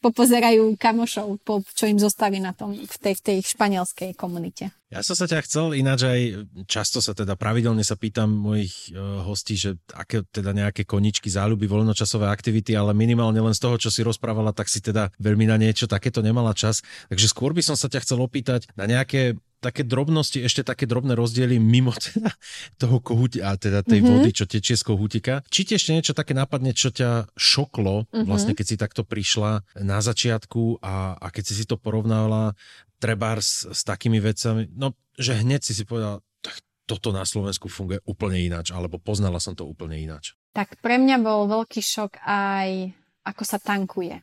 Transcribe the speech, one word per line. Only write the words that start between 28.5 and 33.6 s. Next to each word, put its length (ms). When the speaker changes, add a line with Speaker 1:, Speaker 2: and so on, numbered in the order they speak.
Speaker 2:
keď 160
si 80
takto 260
prišla 640
na 200
začiatku 800
a, 360
a 120
keď 180
si 100
si 100
to 140
porovnávala 800
trebárs 500